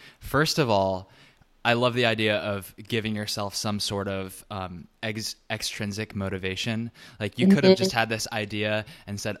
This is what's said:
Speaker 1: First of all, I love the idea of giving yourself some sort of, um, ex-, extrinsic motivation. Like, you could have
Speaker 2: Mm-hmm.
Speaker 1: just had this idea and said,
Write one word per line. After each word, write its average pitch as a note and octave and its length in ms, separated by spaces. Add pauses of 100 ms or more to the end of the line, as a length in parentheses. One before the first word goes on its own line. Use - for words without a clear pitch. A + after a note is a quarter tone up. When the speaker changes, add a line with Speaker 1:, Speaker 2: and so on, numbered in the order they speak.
(200)
Speaker 1:
First - 380
of C3+ 120
all, F#2+ 420 (520)
I A#2+ 100
love A#2+ 200
the B2 120
idea A2 320
of G2+ 400
giving G#2+ 380
yourself G#2 380
some G#2 260
sort G2 280
of, F#2+ 420
um, F#2 380 (160)
ex-, A2 320 (140)
extrinsic G#2+ 640
motivation. G2 760 (300)
Like, G#2+ 180
you C#3+ 100
could G3 180
have F#3+ 80
Speaker 2:
Mm-hmm. F#3+ 100
Speaker 1:
just F#3+ 80
had A2+ 160
this A2 240
idea G#2+ 540 (200)
and G2+ 140
said, G#2 200